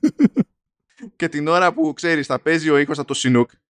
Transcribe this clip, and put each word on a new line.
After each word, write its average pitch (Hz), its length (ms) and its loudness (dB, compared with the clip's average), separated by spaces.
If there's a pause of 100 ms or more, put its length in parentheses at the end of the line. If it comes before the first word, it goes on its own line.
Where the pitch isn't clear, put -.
<laughs> - 1120 -4
Και 165 140 -4
την 147 180 -4
ώρα 175 260 2
που, 156 200 -2
ξέρεις, 160 340 -2
θα 127 140 -4
παίζει 156 280 0
ο 143 80 4
ήχος 143 220 0
από 139 140 -6
το - 100 -4
Chinook, 123 220 4 (280)